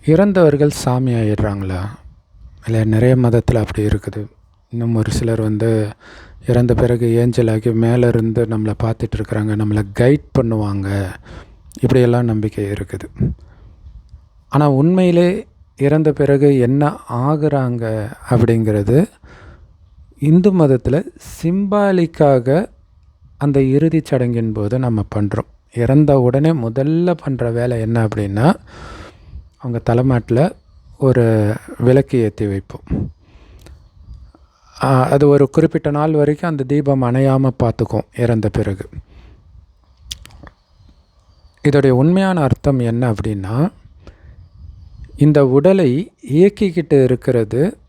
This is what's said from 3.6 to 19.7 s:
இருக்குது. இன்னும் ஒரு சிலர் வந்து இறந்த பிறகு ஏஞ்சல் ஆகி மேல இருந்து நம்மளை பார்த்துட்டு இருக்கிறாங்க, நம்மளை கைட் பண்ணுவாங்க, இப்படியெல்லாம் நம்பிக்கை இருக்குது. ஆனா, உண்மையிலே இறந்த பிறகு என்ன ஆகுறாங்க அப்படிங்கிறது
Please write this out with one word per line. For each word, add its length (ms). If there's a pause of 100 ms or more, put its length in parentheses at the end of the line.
இருக்குது. 380 (440)
இன்னும் 260
ஒரு 160
சிலர் 300
வந்து 460 (600)
இறந்த 260
பிறகு 420
ஏஞ்சல் 320
ஆகி 240
மேல 360
இருந்து 380
நம்மளை 280 (100)
பார்த்துட்டு 320
இருக்கிறாங்க, 400
நம்மளை 280 (160)
கைட் 260 (140)
பண்ணுவாங்க, 680 (760)
இப்படியெல்லாம் 440
நம்பிக்கை 400
இருக்குது. 680 (1160)
ஆனா, 220
உண்மையிலே 800 (300)
இறந்த 340
பிறகு 480
என்ன 400 (100)
ஆகுறாங்க 1000 (180)
அப்படிங்கிறது 760 (1120)